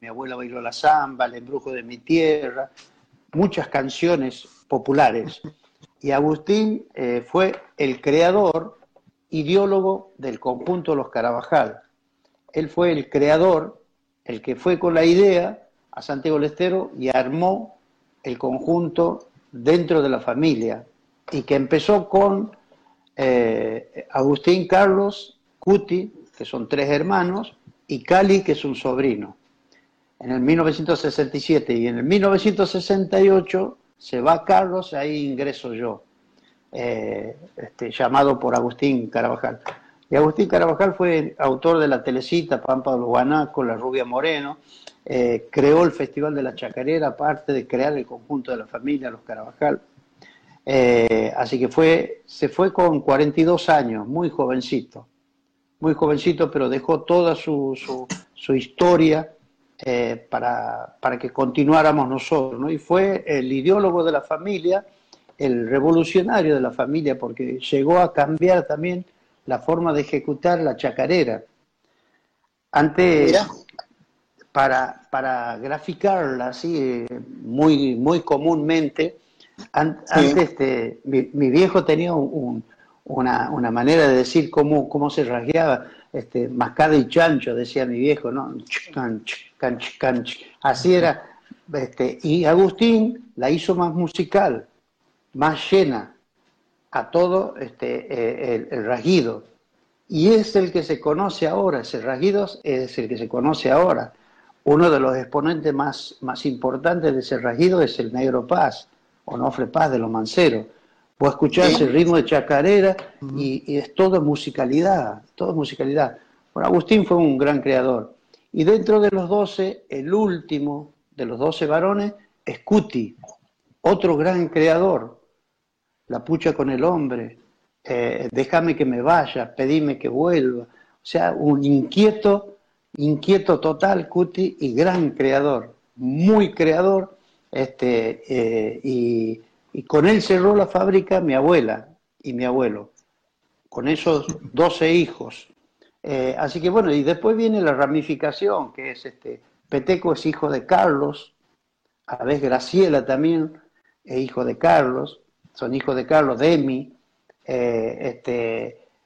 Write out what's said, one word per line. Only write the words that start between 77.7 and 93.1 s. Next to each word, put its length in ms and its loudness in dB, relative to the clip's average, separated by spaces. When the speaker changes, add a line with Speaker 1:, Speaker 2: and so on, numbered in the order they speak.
Speaker 1:
muy 260 2
comúnmente, 960 0
an-, 320 0
Speaker 2:
Sí. 80 -6
Speaker 1:
antes, 380 4
este, 520 -2
mi, 300 0
mi 160 2
viejo 340 4
tenía 300 0
un, 180 0
un, 320 -6
una, 480 -2
una 180 -2
manera 380 4
de 80 4
decir 340 2
cómo, 380 2
cómo 220 -2
se 160 -2
rasgueaba, 640 -2
este, 340 -6
mascada 480 2
y 120 4
chancho, 460 2
decía 320 -4
mi 140 -4
viejo, 320 0
¿no? 280 -8
Ch, 340 -12
can, 320 -8
ch, 320 -14
can, 200 -4
ch, 200 -14
can, 260 -2
ch. 220 -14
Así 320 2
era, 280 2
este, 480 -4
y 240 2
Agustín 920 4